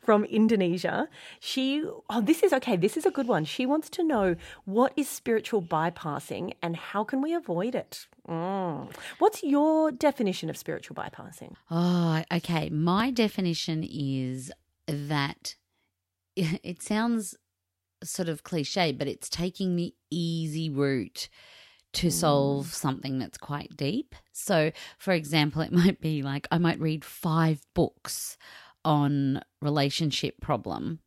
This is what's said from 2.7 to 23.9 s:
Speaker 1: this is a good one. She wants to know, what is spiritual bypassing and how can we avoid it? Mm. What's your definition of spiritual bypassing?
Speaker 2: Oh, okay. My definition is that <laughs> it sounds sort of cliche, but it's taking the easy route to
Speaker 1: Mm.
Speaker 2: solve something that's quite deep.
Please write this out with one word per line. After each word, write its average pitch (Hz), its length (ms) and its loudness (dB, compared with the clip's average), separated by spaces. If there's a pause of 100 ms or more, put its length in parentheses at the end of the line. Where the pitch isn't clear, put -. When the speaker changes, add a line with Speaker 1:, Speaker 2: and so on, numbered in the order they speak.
Speaker 1:
this 190 220 2
is 311 80 -4
a 370 60 6
good 262 160 -2
one. 165 180 2
She 254 200 -4
wants 302 260 0
to 359 120 -2
know, 208 320 2 (300)
what 233 320 2
is 285 100 0
spiritual 220 540 -2
bypassing 160 1000 -4
and 170 140 -2
how 202 280 -4
can 269 180 -2
we 311 120 -2
avoid 226 420 -2
it? - 320 -8 (200)
Mm. 170 640 -4 (280)
What's 415 240 4
your 311 480 4
definition 247 580 0
of 151 80 -8
spiritual - 380 -10
bypassing? - 580 -12 (180)
Speaker 2:
Oh, 170 600 2
okay. 170 380 0
My 175 420 2
definition 180 760 0
is 131 600 -4 (360)
that 143 680 -4 (360)
<laughs> - 440 -20
it 170 460 -2
sounds 220 540 -2 (680)
sort 170 260 -4
of 156 140 -6
cliche, 165 480 0
but 139 160 -2
it's - 200 -8
taking 180 480 -2
the 175 160 -2 (200)
easy 160 580 -2
route 135 600 0 (640)
to - 160 2
Speaker 1:
Mm. - 20 2
Speaker 2:
solve 139 560 4
something 135 500 -4
that's - 220 -6
quite - 360 -10
deep. 170 380 -2 (180)